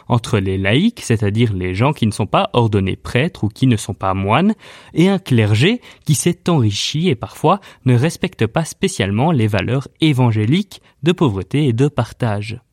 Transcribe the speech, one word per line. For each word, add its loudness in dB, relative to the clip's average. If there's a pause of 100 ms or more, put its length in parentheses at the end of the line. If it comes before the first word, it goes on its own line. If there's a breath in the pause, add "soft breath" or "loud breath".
entre 0
les -2
laïcs, 2
c'est-à-dire 0
les -4
gens 0
qui -2
ne 2
sont -2
pas 0
ordonnés 2
prêtres -4
ou 0
qui 0
ne 4
sont -6
pas -4
moines, 0 (380 loud breath)
et 4
un 0
clergé 2 (240 loud breath)
qui 0
s'est -2
enrichi 0
et 0
parfois -2 (240 loud breath)
ne 4
respecte -2
pas -2
spécialement -2
les 2
valeurs -2 (140)
évangéliques 0 (220 soft breath)
de 2
pauvreté 0
et 2
de 2
partage. -6 (120)